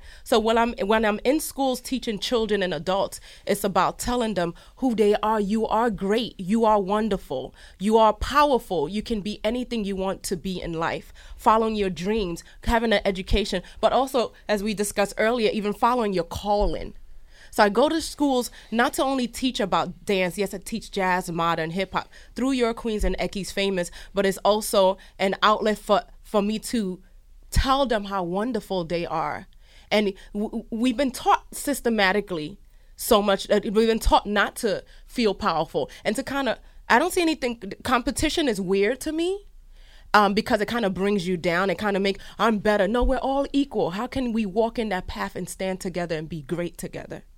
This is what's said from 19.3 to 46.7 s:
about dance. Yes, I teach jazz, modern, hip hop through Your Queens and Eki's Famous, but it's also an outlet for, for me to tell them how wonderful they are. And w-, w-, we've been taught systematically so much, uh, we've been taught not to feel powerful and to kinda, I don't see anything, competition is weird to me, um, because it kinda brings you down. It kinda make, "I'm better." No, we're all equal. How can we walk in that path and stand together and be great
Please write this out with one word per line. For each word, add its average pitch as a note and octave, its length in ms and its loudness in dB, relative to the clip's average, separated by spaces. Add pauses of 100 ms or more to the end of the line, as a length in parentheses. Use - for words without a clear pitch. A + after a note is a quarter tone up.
about F3 460 -2
dance. F#3 320 0
Yes, G3 160 -2
I G3 40 -8
teach - 340 -10
jazz, F#3 400 0
modern, E3 400 0
hip F#3 220 -4
hop - 160 -4 (260)
through C4 180 0
Your A#3 200 0
Queens G#3+ 300 -4
and G#3+ 160 0
Eki's F3+ 320 -4
Famous, G3 400 -2 (220)
but G3 120 2
it's F#3+ 140 0
also G3+ 580 2 (220)
an G3 240 0
outlet G#3 340 4
for, G3 240 2 (220)
for G#3 180 0
me G#3 180 0
to F#3 420 -4 (500)
tell C4+ 340 4
them A3 200 0
how G3 180 -4
wonderful G3 600 -2
they E3+ 220 -4
are. D3+ 420 -4 (440)
And G#3 220 2 (200)
w-, G#3 160 -4
w-, - 220 -8
we've A#3 260 0
been C4+ 140 0
taught - 340 0 (100)
systematically G3+ 1040 0 (380)
so G#3 260 4
much, G3 300 0
uh, G#3 120 4
we've A3 240 2
been A3 120 2
taught - 260 4
not G#3 320 0
to F#3+ 260 -2 (220)
feel G#3+ 300 0
powerful D#3+ 560 -2 (120)
and G#3+ 120 0
to C4 80 -2
kinda, C4 340 -2 (320)
I A3 100 6
don't F4+ 140 0
see F4+ 80 2
anything, C4+ 400 0 (220)
competition C4+ 640 0
is G3+ 120 0
weird G3 420 0
to D#4 100 -6
me, F4+ 340 -4 (720)
um, G#3 180 4
because A3 280 0
it G3+ 60 -2
kinda A3+ 220 -2
brings F#3+ 380 0
you F#3 100 0
down. F3+ 320 0
It - 80 0
kinda G#3 220 0
make, G3 200 0 (200)
"I'm G#3+ 200 4
better." G3+ 280 2
No, B3 160 0
we're B3+ 140 2
all C4+ 360 0
equal. A3 380 0
How G#3+ 160 -4
can B3 240 -4
we A3 140 0
walk G#3 340 -2
in A3 100 -2
that F#3 180 -4
path G3 280 -8
and F3+ 140 -6
stand F#3+ 300 -4
together F3 360 -6
and D#3 140 -6
be E3 120 -8
great E3+ 380 -6